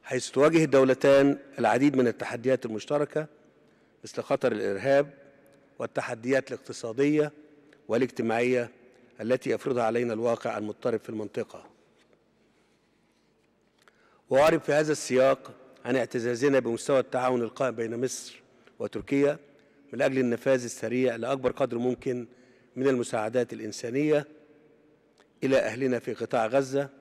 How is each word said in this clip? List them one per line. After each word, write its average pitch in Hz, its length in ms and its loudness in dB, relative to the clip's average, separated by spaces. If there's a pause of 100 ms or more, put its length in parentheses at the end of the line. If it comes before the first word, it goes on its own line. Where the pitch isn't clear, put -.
حيث - 280 -6
تواجه 165 320 4
الدولتان 139 720 6 (220)
العديد 127 360 2
من 127 120 4
التحديات 123 580 -2
المشتركة، 147 640 -4 (760)
مثل - 180 -10
خطر 131 300 0
الإرهاب 107 640 0 (680)
والتحديات 123 720 -4
الاقتصادية 143 800 -2 (560)
والاجتماعية 120 840 0 (500)
التي 127 280 -2
يفرضها 120 340 -2
علينا 117 300 0
الواقع 113 440 -2
المضطرب 107 420 -4
في - 100 -12
المنطقة. 107 600 -10 (2500)
وأعرب 151 320 4
في 151 120 -2
هذا 151 180 2
السياق 135 600 2 (340)
عن 123 100 -2
اعتزازنا 123 640 0
بمستوى 117 400 0
التعاون 127 420 -2
القائم 117 340 -4
بين 117 280 -4
مصر - 380 -8 (380)
وتركيا 139 600 0 (540)
من 120 80 -6
أجل 135 180 0
النفاذ 123 440 0
السريع 120 520 -2
لأكبر 123 360 -4
قدر 120 260 -2
ممكن 123 500 -4 (480)
من 131 120 0
المساعدات 120 680 -2
الإنسانية 127 720 -2 (1160)
إلى 135 140 2
أهلنا 123 420 0
في 120 140 -8
قطاع 113 340 -2
غزة 135 420 -2 (120)